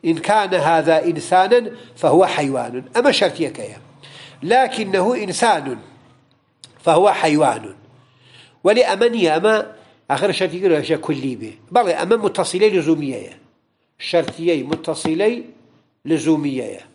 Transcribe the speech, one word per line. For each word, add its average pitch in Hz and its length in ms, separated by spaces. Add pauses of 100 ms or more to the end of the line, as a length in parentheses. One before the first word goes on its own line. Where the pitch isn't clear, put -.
إن 160 120
كان 202 360
هذا 160 520
إنسانًا 185 640 (240)
فهو 147 300
حيوان. 127 580 (140)
أما 254 140
شرط 185 280
يكيا. 113 380 (680)
لكنه 220 720
إنسان 180 640 (1040)
فهو 180 280
حيوان. 139 640 (880)
ولأمني 196 720
أما 214 360 (400)
آخر 185 200
شرط 180 220
يقول 180 200
أشياء 156 260
كلي 135 360
به. 107 180 (180)
بلى 196 220
أما 180 220
متصلة 202 520
لزومية. 147 720 (600)
شرطية 165 640
متصلة 165 800 (600)
لزومية. 143 760 (160)